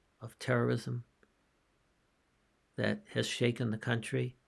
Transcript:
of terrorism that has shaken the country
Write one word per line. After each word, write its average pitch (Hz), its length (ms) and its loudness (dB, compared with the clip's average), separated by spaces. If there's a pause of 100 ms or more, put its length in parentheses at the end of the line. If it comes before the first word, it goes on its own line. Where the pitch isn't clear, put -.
(220)
of 120 160 -14
terrorism 123 640 0 (1700)
that 107 260 0 (120)
has 120 120 2
shaken 120 460 0
the 110 40 -2
country 123 600 -2 (120)